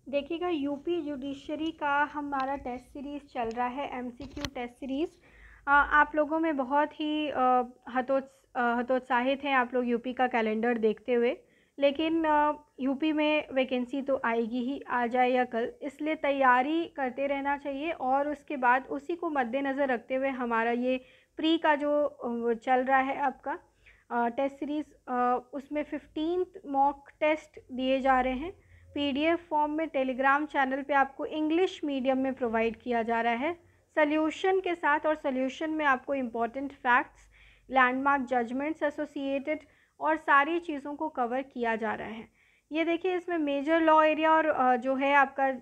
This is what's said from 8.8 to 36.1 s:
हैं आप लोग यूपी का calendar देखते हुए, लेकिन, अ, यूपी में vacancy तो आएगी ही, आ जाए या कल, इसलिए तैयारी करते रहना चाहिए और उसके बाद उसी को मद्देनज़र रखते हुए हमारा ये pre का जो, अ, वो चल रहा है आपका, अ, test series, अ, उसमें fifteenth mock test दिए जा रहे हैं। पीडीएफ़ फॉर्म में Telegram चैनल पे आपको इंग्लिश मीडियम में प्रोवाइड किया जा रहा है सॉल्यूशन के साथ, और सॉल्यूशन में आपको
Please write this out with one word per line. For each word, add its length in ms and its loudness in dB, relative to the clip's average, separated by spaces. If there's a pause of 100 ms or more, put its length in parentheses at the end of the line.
हैं 80 0
आप 220 2
लोग 120 2
यूपी 260 -2
का 140 2
calendar 520 0
देखते 360 0
हुए, 220 2 (420)
लेकिन, 460 2
अ, 280 4 (280)
यूपी 320 0
में 400 2
vacancy 500 -2
तो 220 0
आएगी 360 0
ही, 280 -4
आ 180 0
जाए 240 4
या 140 2
कल, 280 -4 (100)
इसलिए 320 -4
तैयारी 720 2
करते 420 -6
रहना 300 -2
चाहिए 340 -6
और 380 0
उसके 280 -8
बाद 300 2
उसी 300 -6
को 140 -4
मद्देनज़र 580 -2
रखते 260 -4
हुए 140 -2
हमारा 420 -2
ये 340 -2 (320)
pre 220 2
का 160 4
जो, 300 2
अ, 240 -6
वो 260 -2
चल 300 2
रहा 140 4
है 200 0
आपका, 400 -4 (520)
अ, 180 0
test 280 -2
series, 380 -6 (140)
अ, 440 0
उसमें 300 -6
fifteenth 680 -4 (180)
mock 440 0 (100)
test 400 0 (120)
दिए 280 0
जा 200 4
रहे 140 0
हैं। 300 -10 (300)
पीडीएफ़ 460 0
फॉर्म 320 -2
में 140 -2
Telegram 600 2
चैनल 360 0
पे 120 -2
आपको 320 2
इंग्लिश 580 0
मीडियम 340 0
में 160 -2
प्रोवाइड 420 -2
किया 260 -2
जा 180 0
रहा 120 0
है 220 -2 (400)
सॉल्यूशन 640 2
के 140 -2
साथ, 320 2
और 80 2
सॉल्यूशन 560 -2
में 140 -2
आपको 300 2